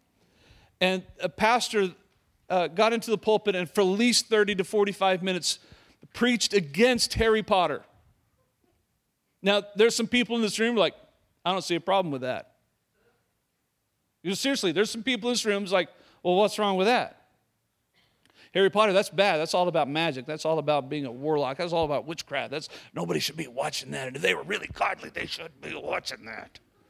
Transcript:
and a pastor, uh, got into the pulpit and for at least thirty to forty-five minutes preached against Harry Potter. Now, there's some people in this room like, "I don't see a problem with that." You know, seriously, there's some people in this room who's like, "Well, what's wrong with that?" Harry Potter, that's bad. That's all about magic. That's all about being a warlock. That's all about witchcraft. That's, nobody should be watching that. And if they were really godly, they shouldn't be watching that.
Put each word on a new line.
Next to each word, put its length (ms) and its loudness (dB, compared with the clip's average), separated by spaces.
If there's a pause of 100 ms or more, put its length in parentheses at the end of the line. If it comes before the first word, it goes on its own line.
(840)
and 200 2 (160)
a 120 -4
pastor, 640 2 (560)
uh, 180 2
got 240 2
into 180 -2
the 60 2
pulpit 400 2
and 140 -4
for 100 0
at 40 6
least 420 2
thirty 280 2
to 100 -2
forty-five 580 0
minutes 360 -2 (540)
preached 400 2
against 600 2
Harry 280 2
Potter. 400 0 (1600)
Now, 220 2 (140)
there's 200 6
some 100 -2
people 300 0
in 60 0
this 160 -2
room 180 0
like, 180 4 (480)
"I 100 -2
don't 120 -4
see 100 -2
a 60 -2
problem 320 0
with 80 -4
that." 320 -8 (1700)
You 60 -8
know, 60 -2
seriously, 380 0
there's 180 0
some 120 -10
people 280 -2
in 20 0
this 140 -2
room 160 0
who's 100 -6
like, 160 2 (340)
"Well, 120 2
what's 240 2
wrong 180 0
with 100 2
that?" 320 0 (1400)
Harry 160 4
Potter, 220 4
that's 180 2
bad. 280 2
That's 160 -2
all 140 4
about 200 0
magic. 380 -2
That's 180 -8
all 140 0
about 300 0
being 160 -6
a 80 -8
warlock. 460 -2
That's 140 -4
all 120 2
about 220 -2
witchcraft. 440 -8
That's, 180 -8 (260)
nobody 260 -4
should 160 -6
be 100 -8
watching 440 -6
that. 160 -8
And 100 -10
if 60 -10
they 120 2
were 80 -6
really 300 -8
godly, 380 -6
they 160 -8
shouldn't 340 -14
be 140 -12
watching 500 -10
that. 340 -16 (320)